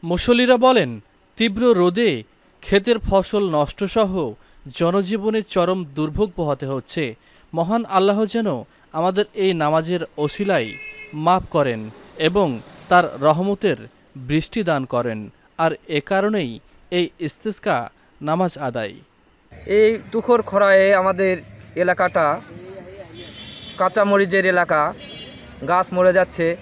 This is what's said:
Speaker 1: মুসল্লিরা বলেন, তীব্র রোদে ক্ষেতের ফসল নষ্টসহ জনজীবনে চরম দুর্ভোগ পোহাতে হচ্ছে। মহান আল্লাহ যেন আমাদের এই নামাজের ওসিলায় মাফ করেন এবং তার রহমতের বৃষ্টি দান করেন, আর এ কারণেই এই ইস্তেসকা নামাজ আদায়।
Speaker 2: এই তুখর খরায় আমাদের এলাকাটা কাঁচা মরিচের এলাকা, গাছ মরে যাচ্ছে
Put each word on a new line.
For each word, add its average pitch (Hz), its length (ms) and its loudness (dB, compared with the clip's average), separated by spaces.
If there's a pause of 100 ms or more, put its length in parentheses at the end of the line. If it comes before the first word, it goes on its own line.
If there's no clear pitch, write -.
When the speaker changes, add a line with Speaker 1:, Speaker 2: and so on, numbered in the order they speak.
Speaker 1:
মুসল্লিরা 240 540 2
বলেন, 240 320 4 (480)
তীব্র 220 260 0 (180)
রোদে 180 300 2 (520)
ক্ষেতের 202 360 2
ফসল 196 440 0 (120)
নষ্টসহ 190 560 0 (680)
জনজীবনে 196 640 0 (140)
চরম 185 260 2 (160)
দুর্ভোগ 156 400 -2
পোহাতে 147 360 -4
হচ্ছে। 139 320 -6 (500)
মহান 175 280 0 (160)
আল্লাহ 202 280 4
যেন 220 240 -2 (440)
আমাদের 190 320 0 (180)
এই 190 80 2 (120)
নামাজের 160 380 0 (160)
ওসিলায় 151 520 -2 (560)
মাফ 180 180 2 (120)
করেন 127 260 0 (460)
এবং 185 200 2 (400)
তার 175 180 6 (160)
রহমতের 175 560 2 (500)
বৃষ্টি 156 360 -2
দান 160 220 0
করেন, 120 340 -4 (440)
আর 160 80 2 (260)
এ - 20 0 (120)
কারণেই 196 400 -2 (400)
এই 175 140 0 (140)
ইস্তেসকা 180 580 -4 (440)
নামাজ 165 320 -2 (140)
আদায়। 113 280 -6 (840)
Speaker 2:
এই 220 120 6 (200)
তুখর 226 300 2 (100)
খরায় 196 360 6 (160)
আমাদের 190 320 2 (420)
এলাকাটা 180 500 2 (1500)
কাঁচা 190 320 2
মরিচের 196 440 2
এলাকা, 170 280 2 (880)
গাছ 180 240 2
মরে 180 240 4
যাচ্ছে 180 300 0 (140)